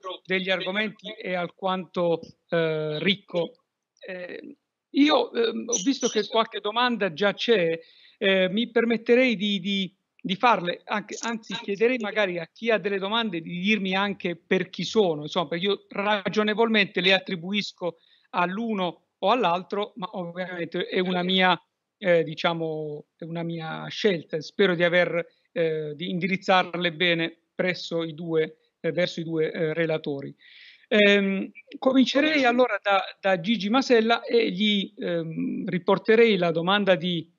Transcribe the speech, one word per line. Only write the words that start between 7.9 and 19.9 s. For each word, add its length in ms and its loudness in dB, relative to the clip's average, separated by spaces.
eh, 320 2
mi 220 -2
permetterei 640 4
di, 240 -2
di, 360 -4
di 160 -6
farle, 500 0
anche, 360 -4
anzi 320 -8
chiederei 460 0
magari 400 -2
a 120 -10
chi 200 -4
ha 60 4
delle 200 -2
domande 440 -2
di 180 -8
dirmi 360 0
anche 400 -2
per 340 -2
chi 140 -6
sono, 400 2
insomma, 240 -2
perché 180 -4
io 240 -2
ragionevolmente 1120 0
le 120 4
attribuisco 840 -4
all'uno 720 -4
o 120 2
all'altro, 640 0